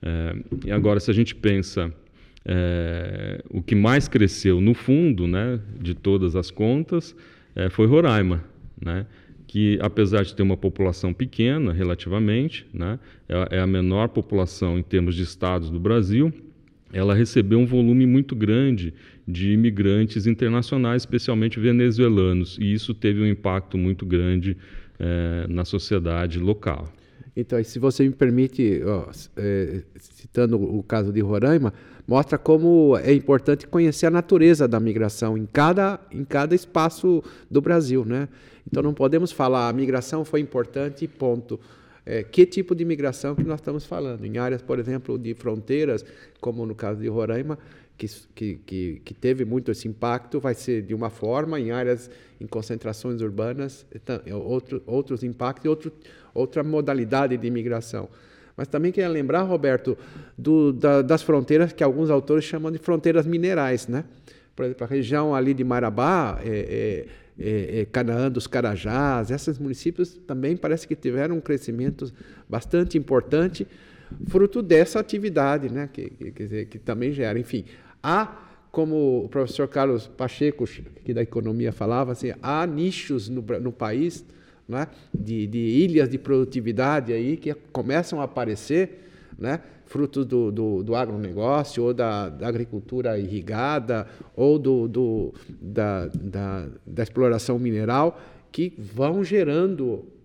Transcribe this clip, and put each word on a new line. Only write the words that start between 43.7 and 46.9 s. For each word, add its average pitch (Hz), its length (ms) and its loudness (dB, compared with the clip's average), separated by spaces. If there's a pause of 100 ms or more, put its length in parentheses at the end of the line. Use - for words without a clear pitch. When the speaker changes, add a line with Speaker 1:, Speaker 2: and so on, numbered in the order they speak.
Speaker 2:
falando? 127 380 -8
Em 107 120 -8
áreas, 123 240 -4
por 127 180 -4
exemplo, 123 400 -6
de 117 160 -8
fronteiras, 120 720 -2 (360)
como 117 260 -6
no 110 80 -8
caso 107 260 -6